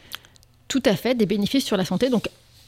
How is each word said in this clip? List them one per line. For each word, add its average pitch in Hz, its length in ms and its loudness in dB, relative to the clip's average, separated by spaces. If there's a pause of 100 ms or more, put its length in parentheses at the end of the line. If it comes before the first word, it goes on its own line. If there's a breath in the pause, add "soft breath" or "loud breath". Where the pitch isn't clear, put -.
(680 loud breath)
Tout 262 180 0
à 208 80 4
fait, 247 220 0
des 220 100 2
bénéfices 208 380 0
sur 208 120 -2
la 190 80 0
santé. 240 260 0
Donc 226 180 0 (400)